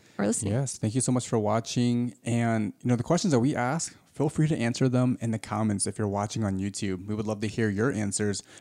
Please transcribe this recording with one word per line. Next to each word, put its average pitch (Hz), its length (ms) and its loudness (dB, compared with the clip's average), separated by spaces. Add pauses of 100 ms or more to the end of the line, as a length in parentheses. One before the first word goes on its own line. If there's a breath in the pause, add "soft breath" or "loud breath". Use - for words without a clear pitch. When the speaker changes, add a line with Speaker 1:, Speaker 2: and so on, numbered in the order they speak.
(180)
Speaker 1:
or 202 80 -2
listening. 147 280 0
Speaker 2:
Yes, 131 240 -2
thank 110 180 -2
you 131 60 2
so 127 100 0
much 123 160 0
for 123 100 0
watching. 120 760 0 (100)
And, 117 480 0 (100)
you - 80 -4
know, 123 60 4
the 117 80 0
questions 175 300 2
that 120 60 6
we 135 140 2
ask, 131 400 -2 (200)
feel 147 160 0
free 156 180 2
to 151 100 0
answer 120 300 0
them 127 320 2
in 117 120 -2
the 110 80 -2
comments 107 460 0
if 101 120 -4
you're 107 100 0
watching 104 380 -2
on 95 140 0
YouTube. 98 480 -4
We 107 80 -4
would 107 120 -4
love 104 140 -4
to 113 60 0
hear 110 220 0
your 107 220 2
answers 104 500 -2 (200 loud breath)